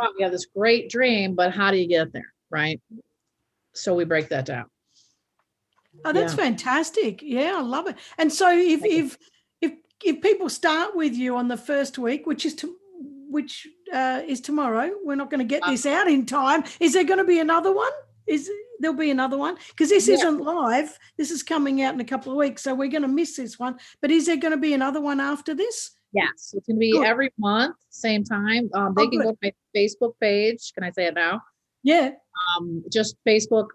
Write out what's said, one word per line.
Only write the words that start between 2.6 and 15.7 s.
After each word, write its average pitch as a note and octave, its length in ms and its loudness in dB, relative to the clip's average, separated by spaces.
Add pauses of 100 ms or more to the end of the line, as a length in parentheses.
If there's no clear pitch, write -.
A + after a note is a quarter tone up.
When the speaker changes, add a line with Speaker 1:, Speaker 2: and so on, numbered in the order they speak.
Speaker 1:
So - 220 -2
we F3 100 0
break D#3+ 240 -2
that C3+ 160 -4
down. B2 200 -8 (1400)
Speaker 2:
Oh, D#4+ 80 -2
that's E4 200 2
Speaker 1:
Yeah. G#4 100 -2
Speaker 2:
fantastic! C4 800 -2
Yeah, D4+ 340 -2
I D#4 40 -4
love C4+ 260 -4
it. - 80 -8 (220)
And D#4+ 140 2
so F4+ 200 4
if, E4+ 300 4
Speaker 1:
Thank G4+ 120 2
you. D#4+ 120 2
Speaker 2:
if, - 120 -10 (440)
if, E4 100 -2 (320)
if E4 180 0
people G4 280 2
start E4+ 460 -2
with D4+ 180 0
you B3 220 -2
on B3 120 -2
the A#3+ 100 -4
first C#4 400 -2
week, C4 300 -2
which D#4 180 -4
is D4 100 -4
to, F4 200 -12 (540)
which D4 380 -6 (260)
uh, C4 340 -2
is C4 140 -6
tomorrow. C#4+ 500 -2 (120)
We're C#4+ 120 -4
not C#4 140 -6
gonna C4+ 160 -2
get C#4 180 -2
Speaker 1:
Uh, F4+ 80 0